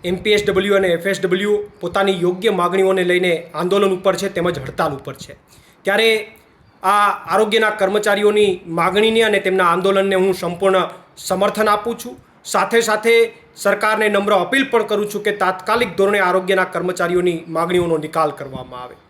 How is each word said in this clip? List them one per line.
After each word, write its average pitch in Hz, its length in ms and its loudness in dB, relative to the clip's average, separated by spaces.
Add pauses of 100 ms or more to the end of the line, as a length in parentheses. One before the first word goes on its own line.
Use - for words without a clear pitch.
એમ 180 200 -2
પી 208 80 0
એસ 208 140 4
ડબલ્યુ 196 300 2
અને 196 120 2
એફ 170 200 0
એસ 190 140 -2
ડબલ્યુ 190 320 0 (280)
પોતાની 190 400 0
યોગ્ય 185 300 0
માગણીઓને 190 520 0
લઈને 180 280 0 (280)
આંદોલન 196 380 2
ઉપર 190 180 0
છે 190 140 -6
તેમજ 170 300 -4
હડતાલ 147 380 -4
ઉપર - 180 -14
છે. - 180 -20 (520)
ત્યારે 226 240 2 (760)
આ 208 240 4 (260)
આરોગ્યના 214 460 2
કર્મચારીઓની 208 720 2 (280)
માગણીને 214 440 2
અને 208 160 2
તેમના 185 320 2
આંદોલનને 196 440 2
હું 185 180 2
સંપૂર્ણ 180 440 0 (500)
સમર્થન 208 420 0
આપું 214 300 -2
છું. 247 200 -16 (240)
સાથે - 380 0
સાથે 220 340 2 (400)
સરકારને 214 540 0
નમ્ર 202 240 2
અપીલ 208 360 0
પણ 226 140 2
કરું 208 260 -2
છું 208 140 -6
કે 208 80 0
તાત્કાલિક 190 680 -2
ધોરણે 196 220 2
આરોગ્યના 185 560 0
કર્મચારીઓની 175 720 -2
માગણીઓનો 170 500 -2
નિકાલ 156 340 -2
કરવામાં 127 520 -14
આવે. 123 120 -18 (140)